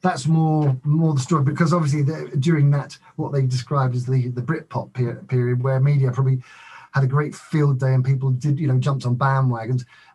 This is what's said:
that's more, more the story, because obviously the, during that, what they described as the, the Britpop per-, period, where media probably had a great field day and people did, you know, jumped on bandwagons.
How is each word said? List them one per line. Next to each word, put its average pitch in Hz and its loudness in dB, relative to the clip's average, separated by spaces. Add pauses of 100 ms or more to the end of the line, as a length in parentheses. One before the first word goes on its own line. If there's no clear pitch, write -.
that's 151 0
more, 156 2
more 156 2
the 135 0
story, 143 2
because 156 2
obviously 151 0
the, 151 -4
during 143 4
that, 143 -2 (200)
what 151 -6
they 139 0
described 127 0
as 123 -4
the, 127 0
the 120 -6
Britpop - -8
per-, 120 -4
period, 123 0
where 135 0
media 135 2
probably 131 0 (480)
had 139 0
a 127 2
great 147 -2
field 143 0
day 131 2
and 127 2
people 135 0
did, 135 0
you 156 -2
know, 127 2
jumped 131 -2
on 120 0
bandwagons. 127 0 (300)